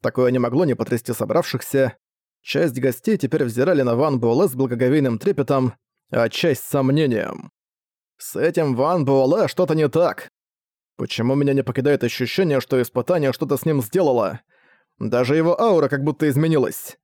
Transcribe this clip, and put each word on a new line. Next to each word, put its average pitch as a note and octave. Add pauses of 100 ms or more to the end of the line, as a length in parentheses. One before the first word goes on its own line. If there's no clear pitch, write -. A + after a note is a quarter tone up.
Такое B2
не B2+
могло A#2
не C3
потрясти A#2
собравшихся. B2+ (440)
Часть C#3+
гостей C3+
теперь D3
взирали C3+
на A#2+
Ван C#3
Буэлэ A#2+
с B2+
благоговейным B2+
трепетом, C3+ (360)
а A#2
часть — D3
с -
сомнением. C3+ (640)
«С -
этим D3+
Ван D#3
Буэлэ C3+
что-то -
не D#3
так. D#3+ (680)
Почему B2
меня C#3+
не C3+
покидает C3+
ощущение, C3+
что B2+
испытание C#3+
что-то C#3+
с -
ним D3+
сделало? A#2+ (580)
Даже A#2+
его E3
аура F3
как C#3
будто D3+
изменилась. D3